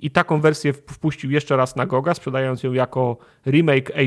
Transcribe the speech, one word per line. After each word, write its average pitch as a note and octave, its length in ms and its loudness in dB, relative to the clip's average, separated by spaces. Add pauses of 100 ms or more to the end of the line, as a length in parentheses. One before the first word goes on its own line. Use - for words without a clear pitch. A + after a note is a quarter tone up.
i D3+ 100 -6
taką E3+ 300 0
wersję D3+ 320 2
w-, - 80 -10 (100)
wpuścił C#3+ 400 -4
jeszcze C#3+ 260 0
raz B2+ 180 0
na B2 100 -2
goga, C#3 280 0
sprzedając C3 500 -4
ją B2+ 100 -2
jako B2 440 -2 (280)
remake C#3 500 2
H D3 120 0